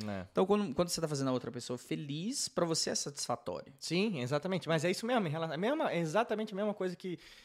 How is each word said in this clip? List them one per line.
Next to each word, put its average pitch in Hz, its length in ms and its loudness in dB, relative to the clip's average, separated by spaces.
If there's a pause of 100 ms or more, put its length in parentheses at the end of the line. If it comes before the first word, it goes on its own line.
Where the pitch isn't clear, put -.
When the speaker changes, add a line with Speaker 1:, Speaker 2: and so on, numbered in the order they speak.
Speaker 1:
Uhum. 107 80 -2
É. 95 220 -4
Speaker 2:
Então, 190 140 6
quando, 208 300 4
quando 175 140 2
você 170 120 -2
tá 160 60 0
fazendo 139 220 0
a - 40 2
outra 123 180 -2
pessoa 123 280 -6
feliz, 160 680 -4
pra - 160 0
você 160 280 2
é 156 40 0
satisfatório. - 840 -4
Speaker 1:
Sim, 180 420 0
exatamente. 147 480 0
Mas 160 160 2
é 175 60 4
isso - 140 -2
mesmo, 226 220 2
em 143 40 0
rela-, 160 200 -2
a 143 60 -2
mesma, 262 340 2
é 170 60 0
exatamente 208 560 0
a - 20 -6
mesma 202 200 0
coisa 185 200 -2
que, 175 220 -6 (260)